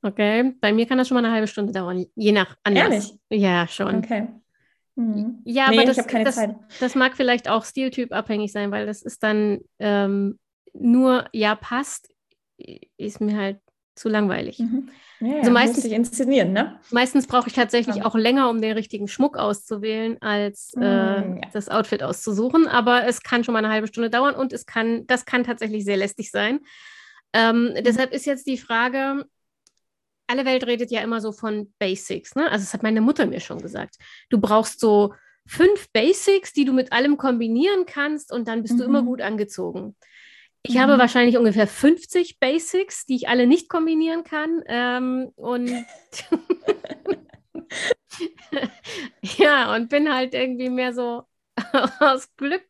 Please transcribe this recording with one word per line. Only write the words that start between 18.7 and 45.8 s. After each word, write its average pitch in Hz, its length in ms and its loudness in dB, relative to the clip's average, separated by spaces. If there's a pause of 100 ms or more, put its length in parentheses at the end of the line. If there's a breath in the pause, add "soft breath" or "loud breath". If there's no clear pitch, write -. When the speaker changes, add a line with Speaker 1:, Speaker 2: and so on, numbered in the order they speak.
Speaker 1:
richtigen 208 340 -6
Schmuck 285 300 0
auszuwählen, 220 840 -4
als, 208 600 -4
äh, 226 400 2
Speaker 2:
Mhm, 185 160 -6
ja. - 60 -10 (100)
Speaker 1:
das 208 160 -8
Outfit 214 340 -2
auszusuchen, 240 640 0
aber 240 400 2
es 240 160 -2
kann 240 220 -2
schon 240 80 -4
mal 220 120 0
eine 220 80 0
halbe 214 140 -2
Stunde 226 240 -4
dauern 269 240 0
und 269 180 -4
es - 140 -12
kann, 233 400 -2
das 254 180 0
kann 247 200 -2
tatsächlich 220 400 -6
sehr 202 120 0
lästig 202 360 -6
sein. 214 280 -2 (720 loud breath)
Ähm, 226 340 4
Speaker 2:
Mhm. - 180 -4
Speaker 1:
deshalb 247 280 2
ist 277 140 -6
jetzt 269 220 -4
die 262 100 -4
Frage: 269 680 -2 (1000)
Alle 254 180 -2
Welt 262 220 0
redet 240 240 -2
ja 220 120 -4
immer 226 180 -4
so 214 100 -6
von 214 480 -6
Basics, 190 560 -6
ne? 302 160 0
Also 196 140 -2
das - 80 -12
hat 202 100 -6
meine 220 200 2
Mutter 254 240 2
mir - 140 -6
schon - 200 -12
gesagt. - 360 -12 (340 loud breath)
Du 220 100 4
brauchst 214 400 0
so 208 340 4 (320 loud breath)
fünf 381 460 2
Basics, 370 600 2
die 285 120 2
du 269 80 0
mit 254 200 0
allem 285 240 4
kombinieren 262 720 0
kannst 294 460 -6
und 240 160 -6
dann 226 140 -4
bist 240 180 0
du 247 40 -2
immer 233 180 4
Speaker 2:
Mhm. 247 40 0
Speaker 1:
gut 247 140 -4
angezogen. 202 760 -6 (720 soft breath)
Ich 240 120 0
Speaker 2:
Mhm. 254 40 6
Speaker 1:
habe 269 180 6
wahrscheinlich 240 380 4
ungefähr 214 300 4
fünfzig 339 720 0
Basics, 330 680 -2
die 262 120 -4
ich 254 120 -6
alle 247 200 4
nicht 339 200 4
kombinieren 320 540 0
kann, 311 440 -4
ähm, 254 680 -4
und 247 340 -4
<laughs> - 1600 -6 (1900 loud breath)